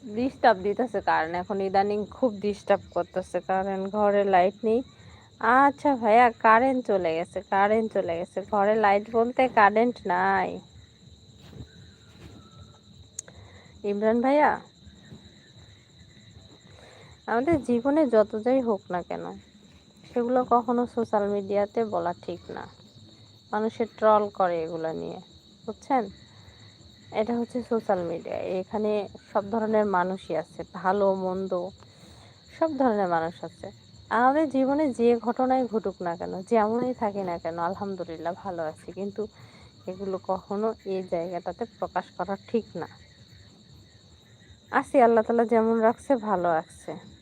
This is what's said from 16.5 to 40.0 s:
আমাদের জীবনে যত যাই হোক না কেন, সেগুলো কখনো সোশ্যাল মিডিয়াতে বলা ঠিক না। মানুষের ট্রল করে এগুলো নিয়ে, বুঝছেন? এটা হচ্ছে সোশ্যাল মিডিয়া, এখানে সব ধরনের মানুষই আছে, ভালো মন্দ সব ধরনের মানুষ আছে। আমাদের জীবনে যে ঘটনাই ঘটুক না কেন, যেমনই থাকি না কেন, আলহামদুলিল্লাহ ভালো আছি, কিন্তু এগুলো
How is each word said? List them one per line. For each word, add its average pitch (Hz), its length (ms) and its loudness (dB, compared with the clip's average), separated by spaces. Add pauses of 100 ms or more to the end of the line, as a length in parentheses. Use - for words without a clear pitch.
আমাদের 262 260 0 (140)
জীবনে 269 320 2 (120)
যত 214 180 4 (140)
যাই 262 220 2
হোক 202 140 -2 (120)
না 175 60 -2 (100)
কেন, 170 140 -8 (840)
সেগুলো 247 300 0 (140)
কখনো 240 280 2 (140)
সোশ্যাল 220 300 -2 (100)
মিডিয়াতে 202 440 -2 (140)
বলা 175 200 -4 (120)
ঠিক 175 160 -10 (140)
না। - 80 -8 (880)
মানুষের 220 340 -2 (100)
ট্রল 214 260 4 (160)
করে 175 160 2 (100)
এগুলো 160 240 -6 (120)
নিয়ে, 170 180 -10 (460)
বুঝছেন? 233 380 -4 (1160)
এটা 220 200 -2
হচ্ছে 233 180 -6 (140)
সোশ্যাল 214 280 0 (120)
মিডিয়া, - 260 -8 (220)
এখানে 214 320 -4 (400)
সব 208 120 -2 (100)
ধরনের 220 320 0 (120)
মানুষই 185 440 -4
আছে, - 200 -14 (200)
ভালো 196 240 2 (180)
মন্দ 190 280 -4 (1040)
সব 320 120 0 (120)
ধরনের 208 340 2
মানুষ 165 200 -2 (120)
আছে। - 200 -16 (500)
আমাদের 277 280 4 (100)
জীবনে 277 280 2 (140)
যে 233 100 4 (180)
ঘটনাই 254 460 0
ঘটুক 196 260 -4 (100)
না 170 120 -4
কেন, 175 140 -6 (180)
যেমনই 233 500 2
থাকি 202 280 -4
না 170 140 -4
কেন, 165 140 -6 (120)
আলহামদুলিল্লাহ 175 640 -8 (100)
ভালো 180 180 -8 (100)
আছি, - 180 -18 (100)
কিন্তু 202 220 -8 (680)
এগুলো 190 280 -8 (140)